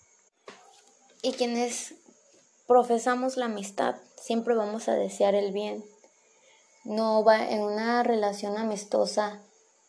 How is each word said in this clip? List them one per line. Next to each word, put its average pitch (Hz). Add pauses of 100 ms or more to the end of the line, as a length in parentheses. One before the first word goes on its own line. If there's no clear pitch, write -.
(1200)
Y 254
quienes 240 (720)
profesamos 247
la 254
amistad, 208 (260)
siempre 233
vamos 214
a 220
desear 202
el 202
bien. 208 (1000)
No 220
va, 220
en 214
una 220
relación 208
amistosa 208 (480)